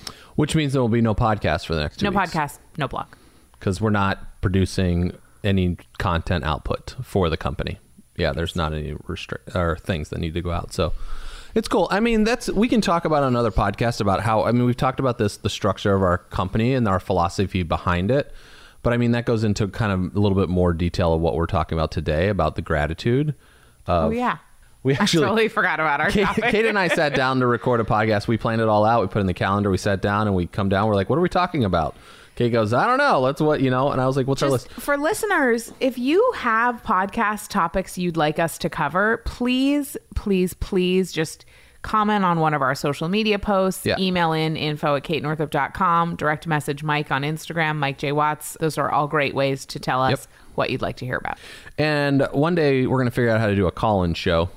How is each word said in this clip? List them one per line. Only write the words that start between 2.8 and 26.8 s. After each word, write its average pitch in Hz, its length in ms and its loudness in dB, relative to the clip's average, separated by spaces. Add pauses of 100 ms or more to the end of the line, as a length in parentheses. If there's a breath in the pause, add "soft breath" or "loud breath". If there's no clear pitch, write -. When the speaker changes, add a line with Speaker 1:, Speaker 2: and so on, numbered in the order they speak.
Speaker 2:
blog. - 180 -8 (540 soft breath)
Speaker 1:
'Cause 95 200 -2
we're 110 100 2
not 98 500 -2
producing 90 720 2 (320)
any 92 320 2 (220)
content 85 460 0
output - 580 -4
for 92 280 0
the - 60 0
company. - 420 -6 (380)
Yeah, 78 160 0
there's 80 240 -4
not 78 160 -2
any 76 240 -6 (100)
restrict - 480 -10
or 85 220 0
things 78 320 -6
that 82 100 -8
need 82 160 -4
to 87 80 -4
go 85 80 -6
out. 85 220 -6
So 85 200 -2 (640 loud breath)
it's 226 140 0
cool. 190 220 2
I 190 100 2
mean, 220 240 2
that's, 233 260 0
we 220 180 2
can 240 120 2
talk 175 240 0
about 151 200 2
another 120 260 2
podcast 113 500 0
about 98 200 2
how, 107 240 2
I 110 80 2
mean, 123 140 2
we've 123 100 0
talked 131 240 0
about 131 180 0
this, 104 200 0
the - 120 -4
structure 101 440 0
of 98 80 2
our 90 160 4
company 113 560 -2
and 123 140 2
our 92 120 2
philosophy 90 600 0
behind 87 480 0
it. 139 220 0 (500 loud breath)
But 117 100 0
I 120 60 2
mean, 120 140 2
that 120 140 -2
goes 113 180 0
into 104 240 0
kind 104 240 -2
of 92 240 -2
a 104 40 2
little 98 180 4
bit 92 100 2
more 90 240 4
detail 85 400 0
of 82 80 2
what 82 140 0
we're 82 120 0
talking 82 300 -2
about 78 140 0
today, 80 380 0
about 90 280 0
the - 60 -4
gratitude 120 720 -2 (520 soft breath)
of 87 200 2
Speaker 2:
Oh, 220 40 0
yeah. 233 280 -2 (440 soft breath)
Speaker 1:
We 131 120 0
actually 165 300 2
Speaker 2:
I 143 40 2
totally 220 200 2
forgot 180 320 -2
about 147 200 0
our 165 100 0
Speaker 1:
Kate, 196 140 2
Speaker 2:
topic. 202 200 0
Speaker 1:
Kate 226 200 2
and 208 140 0
I 185 100 2